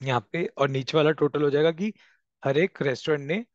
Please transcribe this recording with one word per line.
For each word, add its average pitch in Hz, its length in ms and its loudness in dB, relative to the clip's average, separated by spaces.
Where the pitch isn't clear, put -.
यहाँ 131 300 -2
पे, 170 140 -2
और - 240 0
नीचे 135 280 -2
वाला 151 140 4
टोटल 151 320 0
हो 143 60 2
जाएगा 151 220 2
कि 196 220 -4
हर 139 140 0
एक 180 240 0
रेस्टोरेंट 139 460 -2
ने 202 280 -4